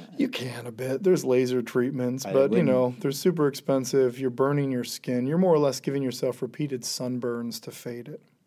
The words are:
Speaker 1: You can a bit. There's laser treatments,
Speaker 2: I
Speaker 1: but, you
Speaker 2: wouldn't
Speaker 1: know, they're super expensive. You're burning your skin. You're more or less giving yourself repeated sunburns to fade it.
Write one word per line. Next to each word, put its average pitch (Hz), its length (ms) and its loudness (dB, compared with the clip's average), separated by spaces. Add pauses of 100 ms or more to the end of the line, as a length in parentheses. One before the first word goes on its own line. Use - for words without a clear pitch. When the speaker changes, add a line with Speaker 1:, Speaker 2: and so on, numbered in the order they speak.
(180)
Speaker 1:
You - 100 0
can 120 380 -8
a 120 60 -10
bit. 131 320 -4
There's 180 200 4
laser 127 380 2
treatments, 127 640 -2
Speaker 2:
I 98 80 -4
Speaker 1:
but, 135 120 6
you 139 40 2
Speaker 2:
wouldn't 160 180 4
Speaker 1:
know, 127 320 2
they're 139 120 -2
super 156 360 2
expensive. 131 720 0
You're 135 120 0
burning 135 400 2
your 123 120 -2
skin. 123 440 -4
You're 160 100 0
more 180 160 6
or 151 60 6
less 135 200 2
giving 139 240 -2
yourself 127 380 -2
repeated 131 400 -4
sunburns 120 800 -4
to 117 100 -14
fade 120 380 -12
it. 156 120 -14 (260)